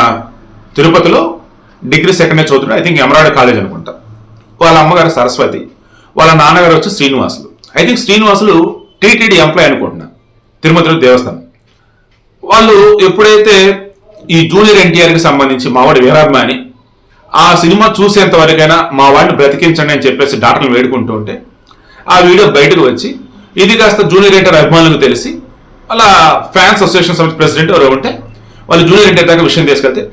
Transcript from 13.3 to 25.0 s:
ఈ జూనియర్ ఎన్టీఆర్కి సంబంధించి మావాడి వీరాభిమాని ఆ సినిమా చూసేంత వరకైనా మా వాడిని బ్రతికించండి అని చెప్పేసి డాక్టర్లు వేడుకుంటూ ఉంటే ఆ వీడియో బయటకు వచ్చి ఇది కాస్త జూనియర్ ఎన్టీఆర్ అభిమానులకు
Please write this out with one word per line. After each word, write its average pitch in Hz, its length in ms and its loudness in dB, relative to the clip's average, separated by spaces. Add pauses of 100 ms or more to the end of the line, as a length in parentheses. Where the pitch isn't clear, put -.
ఈ 165 40 4 (120)
జూనియర్ 202 300 4
ఎన్టీఆర్కి 170 460 0
సంబంధించి 135 480 -2
మావాడి 131 300 2
వీరాభిమాని 139 500 0 (880)
ఆ - 20 2 (160)
సినిమా 196 240 2 (140)
చూసేంత 202 420 0
వరకైనా 160 340 0 (220)
మా 135 160 2
వాడిని 143 260 2
బ్రతికించండి 151 560 0
అని 127 100 -4
చెప్పేసి 135 380 -2
డాక్టర్లు 127 320 0
వేడుకుంటూ 123 440 -2
ఉంటే 107 160 -12 (800)
ఆ - 20 2 (120)
వీడియో 185 180 4 (120)
బయటకు 160 320 2
వచ్చి - 200 -6 (540)
ఇది 214 160 0
కాస్త 208 320 0
జూనియర్ 196 280 4
ఎన్టీఆర్ 180 200 0
అభిమానులకు 160 460 2